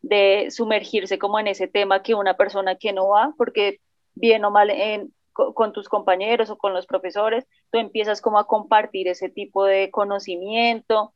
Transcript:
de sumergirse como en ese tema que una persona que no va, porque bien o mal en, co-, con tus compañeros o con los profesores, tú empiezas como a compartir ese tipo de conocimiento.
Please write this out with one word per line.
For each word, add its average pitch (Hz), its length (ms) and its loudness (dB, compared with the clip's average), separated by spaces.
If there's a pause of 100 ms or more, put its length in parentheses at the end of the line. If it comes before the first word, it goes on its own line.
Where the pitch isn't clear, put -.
de 202 480 2
sumergirse 208 680 -4
como 208 200 -2
en 214 80 -2
ese 196 220 -4
tema 196 340 0
que 226 120 0
una 190 220 0
persona 196 380 0
que 208 180 -6
no 190 180 0
va, 233 280 2
porque 202 420 -2 (340)
bien 220 300 2
o 208 60 2
mal 208 200 6
en, 208 420 -4 (200)
co-, - 220 -2
con 214 180 0
tus 208 160 -12
compañeros 214 640 0
o 208 80 -10
con 196 160 -2
los 185 120 -4
profesores, 208 600 -2 (240)
tú 226 80 0
empiezas 214 420 -4
como 214 200 2
a 208 80 -6
compartir 208 580 0
ese 180 220 -4
tipo 196 360 -4
de 196 280 2
conocimiento. 214 1200 -2